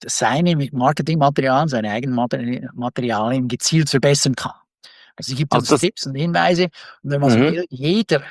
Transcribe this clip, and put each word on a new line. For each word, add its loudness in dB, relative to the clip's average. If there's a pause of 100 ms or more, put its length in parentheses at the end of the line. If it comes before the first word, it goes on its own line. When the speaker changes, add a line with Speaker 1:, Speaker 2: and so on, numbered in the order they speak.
Speaker 1:
seine 0
Marketingmaterialien, 0
seine -2
eigenen -4
Materi-, -4
Materialien -4
gezielt 0
verbessern 2
kann. -10 (600)
Also -12
sie -8
gibt -2
uns 2
Speaker 2:
Also 2
das 4
Speaker 1:
Tipps -2
und -8
Hinweise. 2 (340)
Und -4
wenn 0
man 4
so 6
Speaker 2:
Mhm. 6
Speaker 1:
will, 2
jeder 0